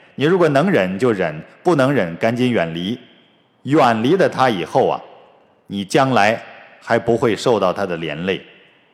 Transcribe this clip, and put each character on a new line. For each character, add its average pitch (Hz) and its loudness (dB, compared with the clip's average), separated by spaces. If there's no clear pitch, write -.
你 127 -2
如 175 2
果 175 2
能 147 2
忍 98 0
就 123 0
忍， 82 -2
不 175 2
能 135 2
忍 90 -2
赶 113 -2
紧 123 0
远 85 -2
离。 90 -6
远 123 2
离 151 2
了 160 2
他 127 0
以 90 -4
后 113 0
啊， 69 -4
你 101 -8
将 131 2
来 110 2
还 117 0
不 117 0
会 110 0
受 113 0
到 92 0
他 - -4
的 87 -6
连 80 -8
累 95 -2